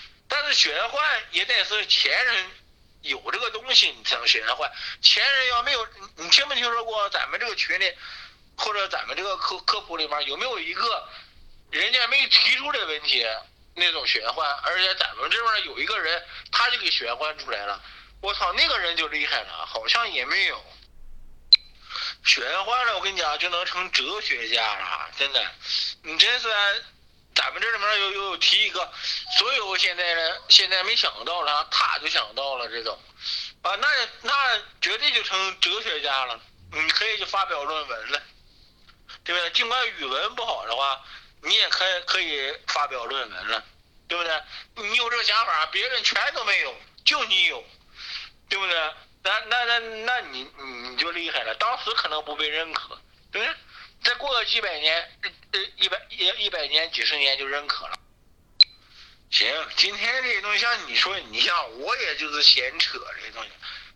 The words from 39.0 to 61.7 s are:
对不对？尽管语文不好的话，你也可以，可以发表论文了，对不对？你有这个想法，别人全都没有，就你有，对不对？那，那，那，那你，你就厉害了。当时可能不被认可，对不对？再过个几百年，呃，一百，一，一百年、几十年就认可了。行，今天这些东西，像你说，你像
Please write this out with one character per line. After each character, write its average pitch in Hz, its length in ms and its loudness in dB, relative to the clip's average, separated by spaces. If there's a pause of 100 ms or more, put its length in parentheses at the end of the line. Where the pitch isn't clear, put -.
对 175 100 -2
不 180 60 0
对？ 170 100 -2
尽 233 180 0
管 247 200 0
语 175 160 -8
文 147 300 -2
不 240 100 -6
好 123 220 -4
的 113 80 -2
话， 135 260 0 (420)
你 175 120 2
也 208 140 4
可 185 200 2
以， 180 140 0
可 185 180 0
以 147 320 -2 (140)
发 147 220 0
表 123 180 -4
论 131 240 -4
文 98 180 -6
了， 110 160 -2 (440)
对 170 100 -2
不 175 60 0
对？ 160 180 -2 (320)
你 220 220 -4
有 240 120 2
这 240 80 0
个 226 80 0
想 220 220 4
法， 160 200 2
别 202 220 -2
人 240 140 -2
全 240 320 2
都 247 100 -4
没 196 160 4
有， 139 140 -4 (300)
就 285 200 4
你 190 200 4
有， 135 200 0 (840)
对 196 100 -2
不 190 80 0
对？ 165 260 0 (280)
那， 202 260 0
那， 240 180 2
那， 240 140 2
那 226 420 -2
你， 131 280 -12 (420)
你 127 60 -8
就 160 140 -6
厉 170 200 -6
害 131 120 -2
了。 220 140 -4
当 233 280 0
时 - 60 -4
可 196 180 -2
能 156 160 -4
不 147 120 -8
被 151 120 -2
认 160 240 -4
可， - 260 -8 (320)
对 202 120 -4
不 247 40 0
对？ 320 80 -2 (460)
再 247 140 2
过 - 160 -4
个 233 140 2
几 226 160 0
百 180 180 -4
年， 160 400 0 (340)
呃， 196 80 0 (160)
一 185 120 2
百， 185 200 -2
一， 196 360 0
一 202 40 -2
百 165 200 -4
年、 156 240 0
几 117 120 -2
十 147 120 2
年 139 200 2
就 139 80 -6
认 143 220 -4
可 - 220 -4
了。 - 100 -8 (1300)
行， - 240 2 (240)
今 196 200 4
天 240 260 0
这 247 80 0
些 202 100 0
东 208 140 -2
西， 196 60 2
像 226 260 0
你 120 80 -6
说， 185 240 2
你 - 220 -6
像 143 400 0